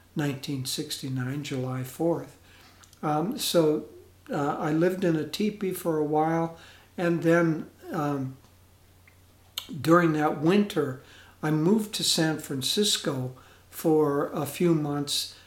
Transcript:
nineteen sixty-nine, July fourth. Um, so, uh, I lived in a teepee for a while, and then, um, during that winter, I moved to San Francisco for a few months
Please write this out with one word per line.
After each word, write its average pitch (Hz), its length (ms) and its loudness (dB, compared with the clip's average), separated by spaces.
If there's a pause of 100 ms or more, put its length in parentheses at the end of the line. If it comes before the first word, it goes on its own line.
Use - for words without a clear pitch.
(140)
nineteen 143 500 -4
sixty-nine, 135 800 -6
July 127 400 -4
fourth. 151 540 -4 (680)
Um, 160 360 -2
so, 156 460 2 (460)
uh, 147 280 -2
I 156 140 -2
lived 185 320 2
in 160 120 2
a 151 100 -2
teepee 202 460 -2
for 165 260 -2
a 151 60 0
while, 165 520 0 (420)
and 170 240 0
then, 165 440 4 (260)
um, 143 440 -2 (1400)
during 165 340 6
that 151 260 0
winter, 160 600 2 (400)
I 156 80 0
moved 185 440 2
to 165 100 -4
San 160 340 2
Francisco 135 960 -2 (380)
for 151 600 2
a 170 140 -2
few 175 280 2
months 147 600 -2 (120)